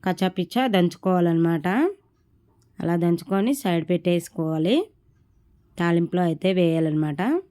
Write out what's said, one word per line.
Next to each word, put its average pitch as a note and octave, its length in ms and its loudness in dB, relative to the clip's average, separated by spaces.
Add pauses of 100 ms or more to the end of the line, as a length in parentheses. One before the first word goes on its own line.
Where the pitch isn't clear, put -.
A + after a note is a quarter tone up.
కచ్చాపిచ్చా F#3 560 -2 (140)
దంచుకోవాలన్నమాట. E3+ 920 2 (1120)
అలా E3+ 240 -2
దంచుకొని F#3+ 560 0
సైడ్ E3+ 320 -2
పెట్టేసుకోవాలి. E3 800 0 (1080)
తాలింపులో E3+ 480 0
అయితే E3 200 -2 (100)
వేయాలన్నమాట. D#3 640 0 (300)